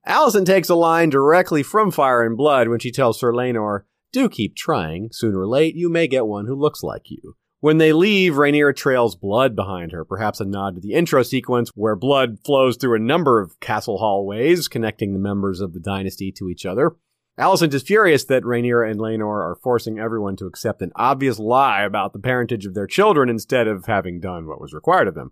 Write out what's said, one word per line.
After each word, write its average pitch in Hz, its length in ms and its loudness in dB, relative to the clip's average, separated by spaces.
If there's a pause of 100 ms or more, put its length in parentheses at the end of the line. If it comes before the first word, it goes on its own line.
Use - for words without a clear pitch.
Alicent 214 380 2
takes 190 220 2
a 180 60 4
line 165 360 4
directly 147 520 4
from 208 280 2
Fire 131 340 2
and 113 120 -2
Blood 135 320 4
when 117 100 0
she 120 120 -6
tells 117 300 0
Sir 120 120 2
Laenor, 113 500 -2 (300)
"Do 254 160 0
keep - 280 -4
trying. 98 540 -4
Sooner 104 300 -2
or 95 80 -2
late, 147 260 2
you 170 160 -2
may 165 160 0
get 127 200 0
one 104 200 -6
who 127 80 -6
looks 147 280 -4
like - 280 -10
you." - 260 -18 (220)
When 156 200 4
they 160 140 6
leave, 185 420 4
Rhaenyra 143 400 4
trails 123 420 0
Blood 110 400 0
behind 92 360 -6
her, 82 120 -10
perhaps 104 360 -6
a 107 40 -4
nod 98 320 -6
to 90 40 -12
the 101 140 -8
intro 160 280 2
sequence 120 520 -2
where 107 220 -2
Blood 127 480 0
flows 131 320 2
through 120 200 0
a 107 40 0
number 131 400 2
of 90 200 -10
castle 107 380 -4
hallways, 107 680 0
connecting 110 440 -4
the 98 60 -4
members 98 420 -4
of 95 120 -8
the 87 80 -12
dynasty 95 520 -6
to 95 160 -10
each 90 180 -10
other. 123 300 -2 (420)
Alicent 165 340 2
is 139 100 -2
furious 190 420 4
that 131 180 2
Rhaenyra 120 480 0
and 107 100 -6
Laenor 110 220 -4
are 104 400 -4
forcing 113 360 -2
everyone 107 380 -4
to 98 100 -12
accept - 360 -8
an - 140 -8
obvious 131 420 0
lie 113 440 2
about 101 300 -4
the 107 60 -14
parentage 120 480 -4
of 95 80 -12
their 101 120 -4
children 156 440 2
instead 117 360 -2
of 101 200 -4
having 92 340 -4
done 85 260 -10
what 76 140 -14
was 73 140 -16
required 151 340 0
of 85 60 -6
them. 73 180 -12